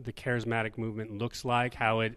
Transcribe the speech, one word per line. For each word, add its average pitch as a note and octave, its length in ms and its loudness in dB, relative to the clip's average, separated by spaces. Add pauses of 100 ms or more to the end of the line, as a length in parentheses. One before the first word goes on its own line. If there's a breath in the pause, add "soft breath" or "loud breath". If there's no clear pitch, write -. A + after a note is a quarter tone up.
the A#2 120 -8
charismatic A2+ 640 0
movement A2 340 -4
looks G#2+ 320 -4
like, A#2+ 300 2
how A2+ 260 4
it A2 180 0